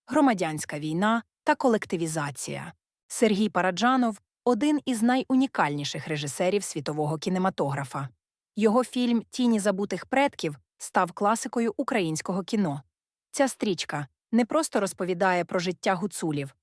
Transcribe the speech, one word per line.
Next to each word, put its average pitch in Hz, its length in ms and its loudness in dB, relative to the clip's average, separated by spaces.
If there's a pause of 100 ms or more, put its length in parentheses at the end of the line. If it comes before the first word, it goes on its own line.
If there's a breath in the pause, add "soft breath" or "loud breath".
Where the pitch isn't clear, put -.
громадянська 180 720 0
війна 185 440 0 (220)
та 302 100 4
колективізація. 160 1160 -2 (360)
Сергій 214 400 2
Параджанов — 208 720 0 (240)
один 277 400 2
із 226 180 0
найунікальніших 214 1040 0
режисерів 180 560 0
світового 151 540 -4
кінематографа. 147 880 -2 (480)
Його 220 280 4
фільм 240 460 0
«Тіні 233 300 2
забутих 190 460 -2
предків» 262 500 0 (220)
став 185 340 0
класикою 226 640 0
українського 185 680 -2
кіно. 170 400 -2 (480)
Ця 269 180 2
стрічка 147 580 -4 (260)
не 233 120 4
просто 294 360 0
розповідає 180 640 0
про 185 140 -2
життя 180 360 -2
гуцулів, 156 680 -4